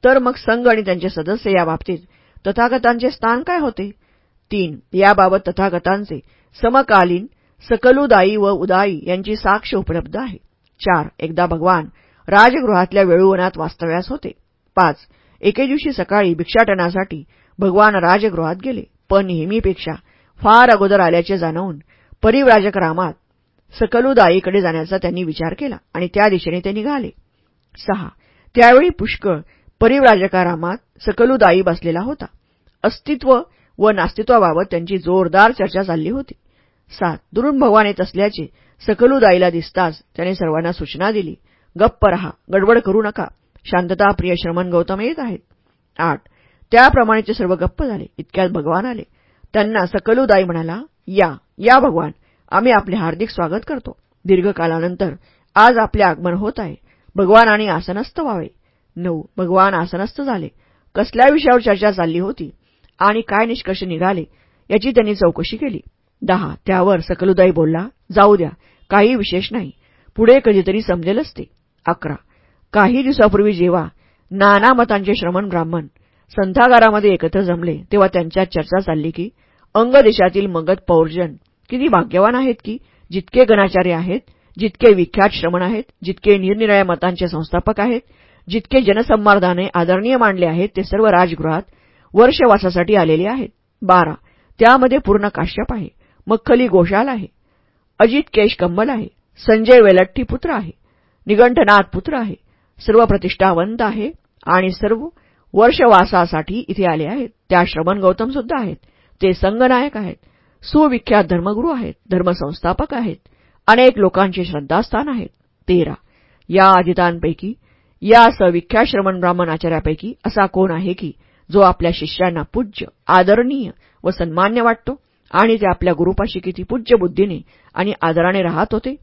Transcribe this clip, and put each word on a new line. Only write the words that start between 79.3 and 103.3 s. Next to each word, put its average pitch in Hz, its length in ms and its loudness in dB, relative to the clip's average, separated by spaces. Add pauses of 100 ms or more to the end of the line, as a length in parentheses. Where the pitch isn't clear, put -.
अंग 240 200 0
देशातील 202 520 4
मगध 175 300 -2 (120)
पौर्जन 165 460 0 (360)
किती 254 180 -2
भाग्यवान 190 460 2
आहेत 254 200 -2 (100)
की 220 140 -10 (340)
जितके 196 320 2
गणाचार्य 190 480 2
आहेत, 180 280 -4 (380)
जितके 214 360 4
विख्यात 190 380 0
श्रमण 175 300 -4
आहेत, 214 200 -4 (220)
जितके 196 340 2
निरनिराळ्या 202 460 0
मतांचे 180 440 -4
संस्थापक 175 520 -4
आहेत, 233 200 -2 (480)
जितके 220 320 0
जनसंमार्गाने 202 920 2
आदरणीय 185 420 0
मानले 196 300 0
आहेत, 170 300 -2
ते 190 80 -4
सर्व 220 220 0
राजगृहात 165 560 0 (520)
वर्षवासासाठी 202 800 2
आलेले 165 340 2
आहेत. 247 200 -8 (340)
बारा. 175 320 2 (460)
त्यामध्ये 254 380 4
पूर्ण 208 300 0
काश्यप - 440 -6
आहे, 202 160 -8 (380)
मखली 233 420 2
गोशाल 190 400 2
आहे, 226 180 -8 (720)
अजित 233 240 2 (120)
केश 214 220 0
कंबल 180 320 -2
आहे, 214 200 -6 (380)
संजय 226 340 6
वेलट्टी 190 420 4
पुत्र 294 280 -6
आहे, 196 200 -6 (560)
निगंठनाथ 214 560 4
पुत्र 240 320 -8
आहे, 226 200 -6 (440)
सर्व 226 260 4
प्रतिष्ठावंत 190 760 -2